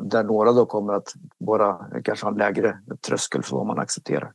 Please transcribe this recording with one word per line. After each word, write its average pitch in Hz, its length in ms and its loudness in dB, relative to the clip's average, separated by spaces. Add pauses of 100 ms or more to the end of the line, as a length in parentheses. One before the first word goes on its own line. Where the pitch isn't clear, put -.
Där 110 200 2
några 107 280 4
då 123 140 6
kommer 104 280 -2
att 98 200 -4 (240)
vara, 101 400 2 (260)
kanske 107 220 -2
ha 104 60 0
en 104 60 -4
lägre 101 400 2 (300)
tröskel - 360 -2
för - 140 -6
vad - 80 0
man - 140 -2
accepterar. - 560 -4